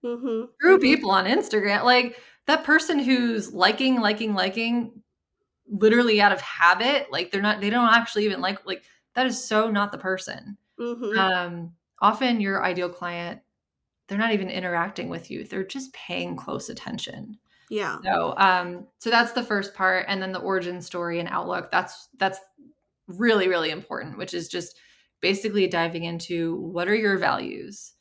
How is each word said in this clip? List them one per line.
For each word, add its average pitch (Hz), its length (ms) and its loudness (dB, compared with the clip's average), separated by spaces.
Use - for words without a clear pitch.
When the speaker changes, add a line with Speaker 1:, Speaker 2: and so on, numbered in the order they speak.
Speaker 1:
Mm-hmm. 240 400 -4
Speaker 2:
Screw 370 180 8
Speaker 1:
Mm-hmm. 381 40 6
Speaker 2:
people 262 300 4
on 185 140 4
Instagram. 208 600 2
Like, 247 340 4
that 320 180 2
person 311 340 4
who's 240 540 0
liking, 226 480 2
liking, 214 340 0
liking 226 640 -2
literally 220 540 4
out 202 120 8
of 185 80 -4
habit, 208 720 2
like, 175 200 -4
they're 196 100 -2
not, 208 200 0
they 202 80 0
don't 233 240 4
actually 226 320 2
even 190 160 -2
like, 190 240 -6
like, 185 180 -8
that 254 120 0
is 226 160 -4
so 220 280 0
not 208 220 0
the - 60 -10
person. 190 580 -6
Speaker 1:
Mm-hmm. 233 400 -4
Speaker 2:
Um, 175 540 -2
often 226 400 2
your 196 240 0
ideal 180 240 -2
client 175 520 -10
they're 196 100 -4
not 226 160 2
even 190 160 -2
interacting 175 600 -4
with 170 220 -10
you. - 140 -10
They're - 180 -8
just 262 300 -10
paying 175 420 -8
close - 340 -10
attention. - 680 -12
Speaker 1:
Yeah. 208 340 -6
Speaker 2:
So, 170 340 0
um, 180 500 0
so 226 100 -4
that's 233 220 4
the 240 120 -4
first 196 300 -4
part. 185 340 2
And 190 140 -2
then 190 100 -6
the 185 80 -6
origin 180 420 -4
story 175 380 -4
and 170 100 -6
outlook, 180 420 -4
that's, - 460 -4
that's 190 220 -2
really, 196 400 2
really 170 220 2
important, - 480 -8
which - 160 -8
is 165 160 -6
just 175 280 -8
basically 196 460 2
diving 170 360 -2
into 170 540 -4
what 175 300 -4
are 208 80 2
your 202 220 2
values? - 840 -4